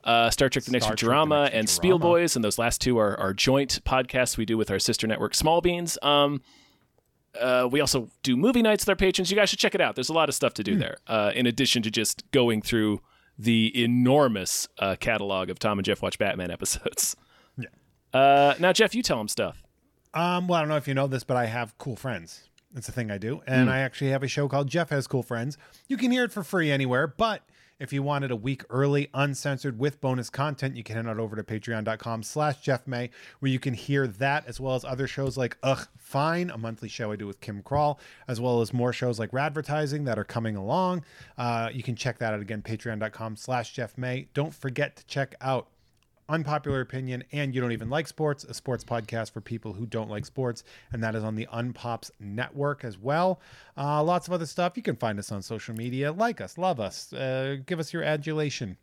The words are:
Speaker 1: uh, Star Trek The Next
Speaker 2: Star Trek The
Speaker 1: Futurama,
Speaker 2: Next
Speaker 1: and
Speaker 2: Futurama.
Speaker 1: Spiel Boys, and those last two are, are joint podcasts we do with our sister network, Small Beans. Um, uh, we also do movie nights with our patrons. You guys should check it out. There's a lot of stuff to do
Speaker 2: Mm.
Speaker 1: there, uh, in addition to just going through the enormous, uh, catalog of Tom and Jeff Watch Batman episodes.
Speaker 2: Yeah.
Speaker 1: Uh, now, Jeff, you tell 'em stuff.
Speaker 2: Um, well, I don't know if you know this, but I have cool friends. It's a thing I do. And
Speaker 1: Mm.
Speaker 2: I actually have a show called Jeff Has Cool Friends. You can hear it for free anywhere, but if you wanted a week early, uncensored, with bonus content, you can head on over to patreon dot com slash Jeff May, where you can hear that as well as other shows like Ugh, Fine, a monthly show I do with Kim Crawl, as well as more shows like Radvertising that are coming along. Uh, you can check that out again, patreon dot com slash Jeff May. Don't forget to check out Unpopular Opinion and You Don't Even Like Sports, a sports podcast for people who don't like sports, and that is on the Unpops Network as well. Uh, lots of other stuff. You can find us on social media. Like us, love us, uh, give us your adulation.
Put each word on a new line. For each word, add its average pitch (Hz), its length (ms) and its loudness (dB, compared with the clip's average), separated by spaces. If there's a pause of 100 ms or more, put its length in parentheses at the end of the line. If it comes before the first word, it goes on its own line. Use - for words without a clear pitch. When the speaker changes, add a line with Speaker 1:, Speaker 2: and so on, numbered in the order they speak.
Speaker 1:
uh, 117 240 6
Star 135 200 4
Trek 131 160 0
The 123 60 -4
Next 120 140 2
Speaker 2:
Star 107 100 2
Trek 113 140 2
The 120 40 6
Speaker 1:
Futurama, 151 300 6
Speaker 2:
Next 139 120 2
Speaker 1:
and 110 120 2
Speaker 2:
Futurama. - 40 2
Speaker 1:
Spiel 180 280 4
Boys, 170 360 4
and 117 100 2
those 101 120 2
last 117 240 2
two 123 160 4
are, 101 220 4
are 98 140 0
joint 131 500 2
podcasts 131 540 2
we 110 80 0
do 113 120 2
with 104 140 2
our 98 80 2
sister - 280 0
network, 110 280 -2
Small 160 260 4
Beans. 175 400 0
Um, 143 400 4 (1000)
uh, 127 300 4
we 143 120 2
also 131 280 0 (140)
do 123 140 4
movie 233 240 4
nights 214 220 4
with - 60 0
our 196 60 6
patrons. 185 340 2
You 196 60 2
guys 208 140 6
should - 100 -2
check - 160 2
it 185 60 4
out. 123 140 2
There's 127 140 -2
a 156 40 -2
lot 156 160 4
of 131 60 -2
stuff - 180 2
to 110 100 -6
do 147 140 0
Speaker 2:
Mm. - 20 2
Speaker 1:
there, - 180 -4 (100)
uh, 104 280 2
in 123 100 2
addition 120 380 2
to 110 80 0
just - 400 -2
going 117 300 4
through 107 400 2 (360)
the 113 460 4
enormous, 123 840 4 (100)
uh, 98 180 2
catalog 98 520 -2
of 92 100 -6
Tom 104 180 2
and 98 80 0
Jeff 104 160 0
Watch 98 160 -2
Batman 92 340 -2
episodes. - 680 -4 (400)
Speaker 2:
Yeah. 120 100 -8 (460)
Speaker 1:
Uh, 139 460 8
now, 180 120 4
Jeff, 214 240 4
you 247 80 0
tell 131 160 0
'em 107 80 -4
stuff. 98 340 -4 (520)
Speaker 2:
Um, 180 340 0
well, 175 120 2
I - 20 2
don't 151 80 0
know 151 80 2
if 143 100 -4
you 139 60 -2
know 135 140 2
this, 131 180 -4
but 131 100 0
I 120 120 2
have 113 300 -6
cool 123 200 -8
friends. 98 500 -8 (260)
It's 123 140 -10
a - 60 -10
thing 113 180 -2
I 101 60 -2
do. 113 280 -6
And 127 220 4
Speaker 1:
Mm. 131 60 2
Speaker 2:
I 131 60 0
actually 135 320 -2
have 135 120 0
a 135 60 -4
show 143 180 0
called 139 220 0
Jeff 165 220 0
Has 139 160 0
Cool 127 160 -2
Friends. 123 340 -6 (320)
You 269 80 -2
can 240 140 2
hear 247 120 2
it 233 80 -4
for 208 100 -6
free 160 300 0
anywhere, 135 340 2
but 208 360 -2 (400)
if 135 100 -10
you 139 100 -2
wanted 139 300 -2
a 120 60 -2
week 127 320 -4
early, 143 440 2
uncensored, 139 640 -2
with 139 220 -2
bonus 127 300 -2
content, 139 480 -4
you 113 80 -12
can 110 100 -8
head 113 100 -4
on 110 140 -4
over 110 160 -4
to 107 80 -6
patreon 110 400 -6
dot 110 160 -2
com 113 240 -6
slash 151 380 -2
Jeff 131 260 -2
May, 123 220 -4 (300)
where 135 120 0
you 127 80 0
can 131 140 -4
hear 139 340 0
that 135 400 -2
as 120 100 -12
well 131 180 -2
as 127 100 -4
other 131 220 -4
shows 135 280 -4
like 127 260 -2
Ugh, 135 240 0 (120)
Fine, 165 520 -2
a - 80 -10
monthly 113 300 -8
show 107 240 -6
I 107 60 -6
do 101 100 -8
with 98 140 -12
Kim 101 200 -8
Crawl, 147 380 0 (260)
as 113 140 -6
well 123 220 2
as 110 100 -2
more 123 220 0
shows 120 260 -2
like 110 120 -6
Radvertising 147 760 -4
that 113 120 0
are 101 60 -2
coming 113 320 -4
along. 165 480 0 (340)
Uh, 117 360 -2
you 127 100 -8
can 120 140 -4
check - 220 -4
that 110 140 -2
out 107 60 -4
again, 104 220 -8
patreon 110 380 -6
dot 107 120 -4
com 110 240 -10
slash 123 380 -4
Jeff 117 240 -8
May. 127 360 -6
Don't 151 200 -4
forget 143 420 -6
to - 120 -20
check - 340 -6
out 131 260 -2 (600)
Unpopular 147 540 -2
Opinion 127 500 -6
and 143 220 -4
You 127 80 0
Don't 123 100 0
Even 113 160 -4
Like 143 200 -2
Sports, 151 380 -4
a - 100 -14
sports - 280 -6
podcast 113 480 -4
for 110 100 -10
people 107 320 -8
who 104 120 -8
don't 110 240 -6
like 107 160 -6
sports, 123 380 -4 (280)
and 113 120 -4
that 110 100 0
is 110 100 -4
on 110 120 -4
the 113 180 -6
Unpops 120 560 -6 (100)
Network 127 640 -6
as 107 140 -10
well. 160 420 0 (380)
Uh, 147 260 0
lots 175 240 0
of 175 60 -4
other 165 140 -4
stuff. 175 280 -2
You 240 60 -8
can 156 140 -2
find 107 240 -2
us - 120 -10
on 98 120 -6
social 113 320 -8
media. 127 360 -4
Like 214 300 -2
us, 92 160 -12
love 170 220 0
us, - 340 -8
uh, 131 440 -4 (100)
give 175 120 -4
us 151 140 -8
your 165 80 -4
adulation. 151 800 -2